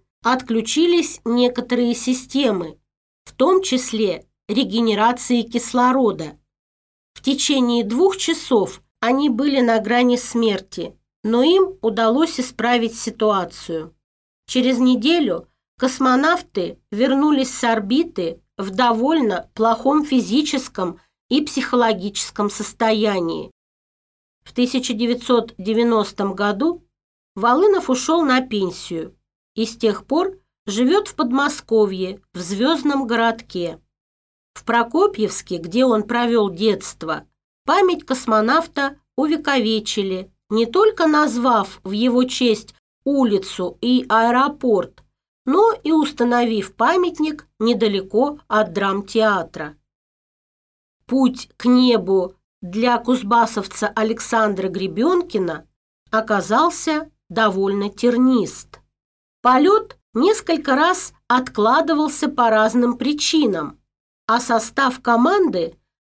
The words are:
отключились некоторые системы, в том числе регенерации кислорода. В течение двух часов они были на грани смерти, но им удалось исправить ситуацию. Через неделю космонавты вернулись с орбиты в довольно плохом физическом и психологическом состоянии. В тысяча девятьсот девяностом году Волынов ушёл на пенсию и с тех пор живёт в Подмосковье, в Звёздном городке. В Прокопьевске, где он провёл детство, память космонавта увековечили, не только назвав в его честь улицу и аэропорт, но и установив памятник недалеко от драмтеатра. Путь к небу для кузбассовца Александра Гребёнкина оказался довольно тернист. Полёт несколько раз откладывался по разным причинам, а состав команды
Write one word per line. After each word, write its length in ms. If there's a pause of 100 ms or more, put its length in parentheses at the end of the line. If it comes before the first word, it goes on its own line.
(240)
отключились 1000
некоторые 720
системы, 840 (460)
в 80
том 280
числе 640 (220)
регенерации 920
кислорода. 960 (760)
В 80
течение 640
двух 340
часов 640 (180)
они 300
были 300
на 200
грани 360
смерти, 800 (280)
но 200
им 380
удалось 580
исправить 560
ситуацию. 1000 (520)
Через 300
неделю 720 (280)
космонавты 1000 (120)
вернулись 600
с 100
орбиты 800 (160)
в 120
довольно 840
плохом 500
физическом 920 (300)
и 120
психологическом 1080
состоянии. 1000 (920)
В 100
тысяча 400
девятьсот 640
девяностом 800
году 500 (500)
Волынов 540
ушёл 340
на 180
пенсию 720 (380)
и 120
с 120
тех 280
пор 340 (260)
живёт 420
в 80
Подмосковье, 1080 (120)
в 60
Звёздном 680
городке. 720 (720)
В 120
Прокопьевске, 920
где 280
он 180
провёл 460
детство, 800 (380)
память 400
космонавта 920 (160)
увековечили, 1160 (180)
не 160
только 420
назвав 760
в 80
его 320
честь 500 (320)
улицу 760
и 280
аэропорт, 920 (420)
но 260
и 200
установив 840
памятник 720 (120)
недалеко 880
от 260
драмтеатра. 1040 (1300)
Путь 520
к 80
небу 720 (260)
для 360
кузбассовца 920
Александра 800
Гребёнкина 1000 (440)
оказался 1000 (180)
довольно 640
тернист. 920 (600)
Полёт 560 (160)
несколько 640
раз 380 (140)
откладывался 1000
по 220
разным 480
причинам, 800 (480)
а 120
состав 640
команды 760 (240)